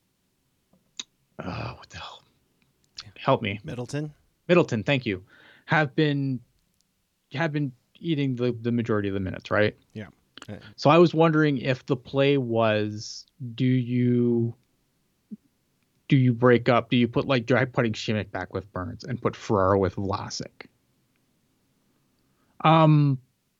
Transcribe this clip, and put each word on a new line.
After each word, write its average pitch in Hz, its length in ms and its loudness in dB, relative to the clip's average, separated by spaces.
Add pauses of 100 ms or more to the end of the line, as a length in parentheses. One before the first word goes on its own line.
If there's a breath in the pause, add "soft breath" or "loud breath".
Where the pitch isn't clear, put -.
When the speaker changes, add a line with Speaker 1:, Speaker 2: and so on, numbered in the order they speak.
(1400)
Speaker 1:
uh, 113 360 -10
what - 160 -20
the - 80 -20
hell? - 240 -18 (960)
Help 135 240 0
me. 104 220 -4
Speaker 2:
Middleton? 147 480 -8 (360)
Speaker 1:
Middleton, 151 340 2
thank 135 240 -2
you. 92 160 -2 (440 soft breath)
Have 156 300 0
been, 139 440 -2 (920)
have 151 200 -2
been 147 200 -4 (260)
eating 139 380 -2
the, 123 240 -2
the 117 100 -4
majority 113 380 -2
of 98 60 -4
the 98 60 -4
minutes, - 300 -8
right? 107 240 2 (200)
Speaker 2:
Yeah. 107 140 -12 (400)
Uh, 104 80 -14 (200 loud breath)
Speaker 1:
So - 140 2
I 160 80 6
was 170 160 4
wondering 156 440 2
if 131 280 -4
the 143 100 -2
play 139 400 0
was, 110 880 -2 (300)
do 131 100 -2
you, 120 880 0 (1500)
do 147 80 4
you 127 180 4
break 120 340 4
up? 120 220 2
Do 131 80 2
you 120 100 4
put, 135 180 -4
like, 127 200 -2
try 127 180 2
putting 123 300 -2
Simek 107 360 -6
back 92 220 -8
with 95 200 -8
Burns - 320 -10
and 127 160 -8
put - 140 -4
Ferraro 98 440 2
with 92 180 0
Vlasic? - 680 -8 (1900)
Um, 156 580 6 (420)